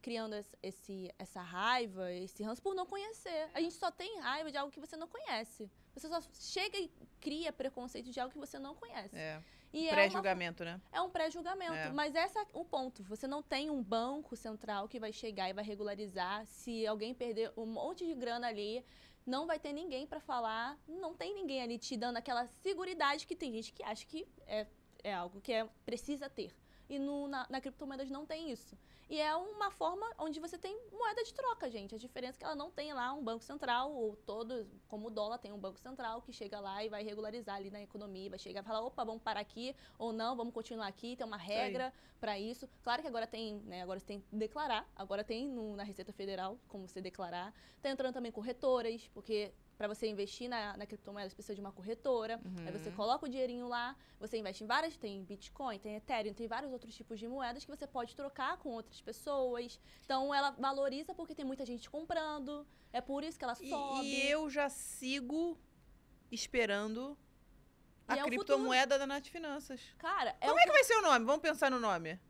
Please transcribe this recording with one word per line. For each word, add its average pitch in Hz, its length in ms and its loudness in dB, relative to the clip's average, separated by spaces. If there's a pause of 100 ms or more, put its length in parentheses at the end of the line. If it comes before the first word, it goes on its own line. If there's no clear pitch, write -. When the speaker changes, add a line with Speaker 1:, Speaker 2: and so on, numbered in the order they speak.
Speaker 1:
criando 226 340 -2
esse, 208 260 -8
esse, 190 560 -8
essa 190 240 -10
raiva, 190 720 2
esse 185 320 -6
ranço 220 180 -4
por 392 140 0
não 370 100 0
conhecer. 381 680 -4
A 269 60 -2
Speaker 2:
É. 330 40 4
Speaker 1:
gente 339 120 -2
só 359 140 0
tem 370 300 -6
raiva 294 320 0
de 285 60 -2
algo 277 160 -2
que 320 60 -14
você 311 180 -10
não 330 100 -6
conhece. 226 640 -6 (220)
Você 302 160 -10
só 339 100 0 (140)
chega 381 440 -2
e 349 140 -2 (300)
cria 302 320 0
preconceito 247 580 -6
de 254 80 -4
algo 254 140 -2
que 302 60 -10
você 285 200 -8
não 277 160 -8
conhece. 262 400 -8
Speaker 2:
É. 156 260 -4 (300)
Speaker 1:
E 320 140 2
é 320 40 4
uma 302 60 6
Speaker 2:
Pré-julgamento, 185 720 6
né? 175 160 -6 (100)
Speaker 1:
É 320 100 2
um 370 80 2
pré-julgamento. 339 640 0
Speaker 2:
É. 311 180 0
Speaker 1:
Mas 294 220 2
esse 349 240 4
é 415 160 0
o 339 120 -4
ponto. 262 380 -2
Você 214 240 -6
não 285 140 -2
tem 294 280 0
um 285 120 2
banco 240 540 0
central 214 520 -4
que 240 120 -6
vai 214 140 -4
chegar 196 360 -2
e 190 40 -2
vai 208 100 -2
regularizar. 202 840 -2
Se 226 400 -2
alguém 214 280 2
perder 226 420 0
um 226 100 -4
monte 330 400 -2
de 330 100 0
grana 240 320 0
ali, 214 360 -2 (420)
não 269 200 2
vai 320 140 2
ter 294 140 -4
ninguém 294 340 -4
pra 302 140 -6
falar. 240 680 -2
Não 339 260 -6
tem 359 200 -4
ninguém 285 280 0
ali 233 160 -2
te 240 200 -4
dando 240 180 0
aquela 240 320 0
seguridade 330 800 0
que 359 80 -2
tem 277 160 -4
gente 220 220 -6
que - 100 -10
acha - 220 -6
que - 200 -8 (220)
é, 208 180 0 (380)
é 202 100 -2
algo 180 280 -4
que - 100 -4
é, 220 160 2 (180)
precisa 269 440 -4
ter. - 260 -6 (340)
E 285 80 -2
no, 285 300 0
na, 269 220 -2
na 262 100 -2
criptomoedas 269 500 -6
não 277 160 -6
tem 320 240 -4
isso. - 280 -8 (320)
E 302 100 0
é 302 160 4
uma 403 360 0
forma 370 340 0 (120)
onde 311 220 -2
você 339 180 -8
tem 381 200 -6 (140)
moeda 440 320 2
de 453 100 -6
troca, 494 360 0
gente. 214 260 -8
A - 20 -8
diferença 254 400 -6
é - 20 -20
que - 60 -10
ela 311 100 -2
não 285 160 -4
tem 302 220 -4
lá 254 200 0
um 294 100 -4
banco 226 200 -2
central, 269 500 2
ou 220 240 0
todo, 220 520 -4 (180)
como 214 200 -6
o - 20 -4
dólar 214 280 -2
tem 202 160 -10
um 208 40 -10
banco 190 220 -8
central, 240 420 -6
que 233 120 -14
chega 208 260 -8
lá 196 240 -4
e 220 60 -2
vai 208 140 -4
regularizar 214 520 -4
ali 196 140 -6
na 208 120 -10
economia, 202 480 -8
vai 185 100 -8
chegar 196 220 -6
e 190 40 -10
falar, 220 160 2
"Opa, 247 240 -2
vamos 220 160 -4
parar 214 180 0
aqui, 240 340 -4 (240)
ou 226 140 -2
não, 226 240 2
vamos 240 180 -2
continuar 220 340 -4
aqui, 233 280 -6
tem 247 100 -4
uma 214 120 -4
Speaker 2:
Isso 180 140 -6
aí. 214 60 2
Speaker 1:
regra 254 360 0 (260)
pra 208 180 0
isso." 226 320 -4 (140)
Claro 247 180 4
que 311 60 -4
agora 226 200 0
tem, 220 340 -4
né, 180 200 -8
agora 185 180 -4
você 190 60 -14
tem 202 160 -6
que - 140 -10
declarar, 220 580 0
agora 202 300 -2
tem 226 240 -2
no, 220 300 -4
na 202 60 -4
Receita 196 280 -8
Federal, 196 460 -4 (100)
como 196 200 -10
você 185 140 -10
declarar. 180 520 -6 (280)
Tá 277 80 2
entrando 262 240 2
também 247 180 -2
corretoras, 240 840 2
porque 208 400 0 (240)
pra 208 100 0
você 214 200 0
investir 208 420 -2
na, 208 260 -2
na 202 120 -6
criptomoeda, 202 420 -8
você - 60 -16
precisa - 180 -8
de 202 80 -6
uma 196 100 -6
corretora. 226 680 0 (260)
Aí 214 60 -4
você 208 180 -4
Speaker 2:
Uhum. 175 60 -8
Speaker 1:
coloca 226 300 4
o 254 40 -2
dinheirinho 247 380 0
lá, 240 280 -2 (240)
você 214 180 -4
investe 202 260 -4
em 214 40 -8
várias, 302 300 4
tem 196 260 -6
Bitcoin, 202 540 -6
tem 214 180 -8
Ethereum, 214 380 0
tem 226 140 -6
vários 254 260 -4
outros 240 220 -10
tipos 220 240 -10
de 226 80 -8
moedas 254 360 -4
que - 60 -16
você 285 160 -8
pode 247 300 -4
trocar 277 420 -2
com 320 120 -6
outras 226 320 -8
pessoas. 247 800 -2 (240)
Então, 269 300 2
ela 277 180 6
valoriza 277 640 2
porque 320 220 -6
tem 285 100 -4
muita 269 180 0
gente 240 280 -6
comprando. 302 760 -2 (260)
É 240 100 0
por 277 220 0
isso 320 140 -4
que - 80 -6
ela 247 160 0
Speaker 2:
E, 277 80 -8
Speaker 1:
sobe. 277 380 0
Speaker 2:
e 277 240 4
eu 302 180 4
já 285 180 4
sigo 277 880 0 (760)
esperando 220 840 2 (920)
Speaker 1:
E 233 40 6
Speaker 2:
a - 20 6
Speaker 1:
é 277 60 2
o - 20 2
futuro. 302 60 4 (160)
Speaker 2:
criptomoeda 262 520 8
da 277 80 4
Nath 277 220 -2
Finanças. 285 520 -6 (200)
Speaker 1:
Cara, 330 420 2
é - 60 4
Speaker 2:
Como 453 80 8
Speaker 1:
o 659 40 10
Speaker 2:
é 698 40 12
que - 60 12
Speaker 1:
fu- 622 40 8
Speaker 2:
vai 554 120 12
ser 466 100 8
o 427 80 10
nome? 262 220 10
Vamos 294 160 6
pensar 311 280 6
no 254 100 4
nome. 180 400 2 (100)